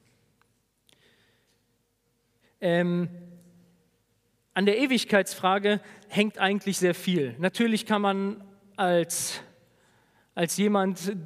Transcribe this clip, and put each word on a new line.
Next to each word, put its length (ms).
Ähm, 480
an 80
der 140
Ewigkeitsfrage 1040
hängt 300
eigentlich 400
sehr 180
viel. 440
Natürlich 460
kann 160
man 400
als, 640
als 220
jemand, 560